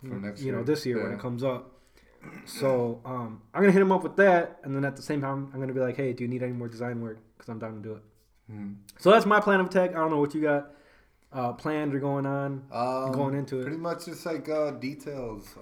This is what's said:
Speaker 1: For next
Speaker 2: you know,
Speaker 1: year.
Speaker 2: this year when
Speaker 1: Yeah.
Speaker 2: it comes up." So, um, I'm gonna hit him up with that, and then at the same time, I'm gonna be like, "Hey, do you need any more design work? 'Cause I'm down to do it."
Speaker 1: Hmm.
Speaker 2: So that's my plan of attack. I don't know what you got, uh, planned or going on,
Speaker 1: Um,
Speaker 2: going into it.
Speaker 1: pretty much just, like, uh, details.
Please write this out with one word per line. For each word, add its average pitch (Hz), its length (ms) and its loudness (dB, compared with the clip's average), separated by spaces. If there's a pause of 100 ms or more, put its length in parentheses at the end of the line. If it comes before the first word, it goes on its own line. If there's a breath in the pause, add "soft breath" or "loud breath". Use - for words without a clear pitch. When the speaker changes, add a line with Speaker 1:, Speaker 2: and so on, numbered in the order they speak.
Speaker 1:
For 127 160 -10
next 101 260 -8
Speaker 2:
you 131 100 -2
know, 123 60 -2
Speaker 1:
year. 117 60 -4
Speaker 2:
this 147 200 2
year 120 160 0
when 98 120 -4
Speaker 1:
Yeah. - 40 -6
Speaker 2:
it - 40 -10
comes 123 240 -6
up." 127 360 -4 (680 soft breath)
So, 123 580 0
um, 120 380 -8 (120)
I'm 180 80 2
gonna 196 100 8
hit 196 100 8
him 190 100 6
up 175 100 4
with - 140 -4
that, 180 480 6
and 139 100 -6
then 139 100 0
at 135 120 -4
the 123 60 -16
same 147 180 -2
time, 139 340 -4
I'm 131 60 -6
gonna 131 140 -4
be 131 60 0
like, 123 160 0
"Hey, 135 160 0
do 120 120 -4
you 120 40 -2
need 123 140 -4
any 123 100 -4
more 120 160 -6
design 117 320 -6
work? 113 180 -8 (200)
'Cause - 100 -18
I'm 113 100 -10
down 110 180 -8
to 104 120 -12
do 107 60 -8
it." 104 80 -16 (480)
Speaker 1:
Hmm. 104 220 -8 (260)
Speaker 2:
So 175 120 6
that's 226 160 8
my 208 140 6
plan 196 200 4
of 180 60 2
attack. 180 240 4
I 180 40 -10
don't 160 160 2
know 151 100 2
what 147 140 0
you 156 80 -2
got, 143 320 0 (580 soft breath)
uh, 123 220 -2
planned 151 400 -2
or 139 60 0
going 139 260 -2
on, 139 440 -4
Speaker 1:
Um, 131 420 -2
Speaker 2:
going 135 220 0
into 135 260 -4
it. - 20 -6
Speaker 1:
pretty 151 160 -6
much 170 280 -6
just, 165 200 -12
like, 156 220 -4
uh, 151 240 0
details. 127 880 -10